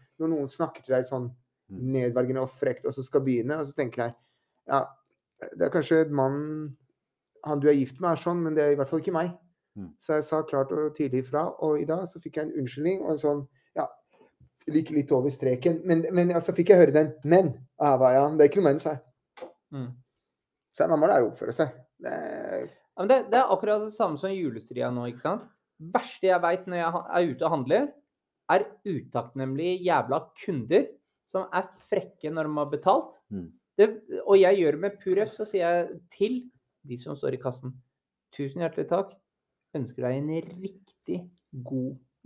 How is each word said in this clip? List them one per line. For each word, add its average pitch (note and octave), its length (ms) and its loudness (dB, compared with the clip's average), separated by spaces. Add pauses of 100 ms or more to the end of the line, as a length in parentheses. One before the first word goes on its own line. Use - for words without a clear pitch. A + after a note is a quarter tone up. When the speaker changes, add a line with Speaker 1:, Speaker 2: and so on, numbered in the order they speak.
(200)
Speaker 1:
når D#3+ 80 -2
noen D3 200 -2
snakker - 360 -6
til C3 100 -2
deg B2+ 100 2
sånn B2+ 260 -6 (380)
Speaker 2:
Mm. B2 240 -6
Speaker 1:
nedverdigende B2+ 500 0
og C3 80 -6
frekt, - 360 -4
og - 80 -4
så C3 80 -10
skal C3+ 200 0
begynne, C3 360 0
og D3 80 -6
så C#3 80 -12
tenker B2+ 300 -4
jeg, A#2 100 -6 (540)
ja, C3+ 180 0 (680)
det - 60 0
er - 80 2
kanskje D#3+ 360 4
en D3 80 -4
mann, D3 640 -2 (680)
han D3 160 -2
du C#3+ 80 2
er D3 60 8
gift C3+ 260 -2
med F3 120 2
er D3+ 100 0
sånn, F3 180 -2
men D#3+ 140 -2
det D3+ 80 2
er D3 80 4
i C#3+ 60 4
hvert C#3 120 -2
fall D#3+ 120 -2
ikke F3 120 -4
meg. F3 240 -2 (400)
Speaker 2:
Mm. F#2 220 -14
Speaker 1:
Så - 160 -4
jeg D3+ 80 2
sa D#3 220 -2
klart C3+ 280 0
og D3+ 220 -2
tydelig C3 320 -2
ifra, D3 160 -2 (180)
og D3+ 200 0
i - 40 -4
dag E3+ 220 -4
så - 160 -14
fikk - 140 -12
jeg D#3 100 -4
en D#3 160 -6
unnskyldning, D3 400 -4
og - 80 -4
en D#3 80 0
sånn, D3 300 -2 (1160)
det D#3 160 0
gikk D#3 140 -6
litt C3+ 180 0
over C3+ 160 2
streken. C#3 560 0
Men, E3 280 2
men, F3 200 4
altså, E3 220 -2
fikk F3 160 8
jeg F3+ 80 10
høre C#3+ 140 8
den, D3+ 180 4 (120)
«Men», E3 280 6 (260)
ah, C#3+ 220 4
hva, B2+ 160 6
ja, C#3 80 6 (100)
det D3+ 120 8
er D3 40 8
ikke G3+ 120 2
noe C#3+ 100 6
men, D3+ 100 -2
sa D3+ 140 -4
jeg. - 540 -20 (260)
Speaker 3:
Mm. B2 140 -8 (840)
Speaker 1:
Så E3 160 0
man D3+ 100 2
må E3+ 100 6
lære B2 160 4
å - 40 -2
oppføre - 240 -6
seg. D3+ 220 -2 (260)
Det - 100 -8
er - 520 -8 (320)
Speaker 3:
Ja, F3+ 60 -4
men G#3 80 4
det, C4 80 6 (100)
det A3 80 2
er B3+ 160 4
akkurat G#3 320 0
det G#3+ 80 -10
samme F3+ 240 -2
som F#3+ 160 -6
julestria B2 560 -6
nå, B2 220 -6
ikke - 100 -14
sant? F#3+ 220 -4 (500)
Verste - 380 -2
jeg F3+ 100 4
vet F3 240 0
når F3+ 160 -6
jeg E3+ 140 -2
ha-, E3+ 100 -6 (140)
er F3 100 2
ute C3 160 -4
og E3 80 0
handler, E3 380 0 (680)
er G#3 80 2 (240)
utakknemlige C#3 960 -4
jævla D3+ 360 2 (200)
kunder E3 460 0 (420)
som F#3+ 240 -4
er F#3 140 -2 (240)
frekke F#3 420 -4
når D#3 160 -4
de D3+ 120 -4
har C#3+ 120 -4
betalt. F#3+ 460 0 (100)
Speaker 2:
Mm. F2+ 220 -10 (260)
Speaker 3:
Det, G#3+ 120 6 (360)
og G3 160 6
jeg F#3+ 220 4
gjør D3+ 160 2
det E3+ 80 -12
med G3+ 160 -6
pur F#3+ 180 0
F, A3 160 -4
så G#3+ 80 -8
sier F#3 220 -2
jeg F3 340 -2 (140)
til A#3+ 240 -2 (480)
de B2+ 160 -12
som D3 160 -12
står B2+ 180 -4
i B2+ 60 -10
kassen, B2+ 320 -8 (640)
Tusen C#3+ 240 -8
hjertelig D#3+ 300 -6
takk. F#3+ 220 -2 (640)
Ønsker B2+ 300 -6
deg C3 120 -2
en D3+ 140 -4 (300)
riktig - 580 -10 (440)
god C3 300 -6 (320)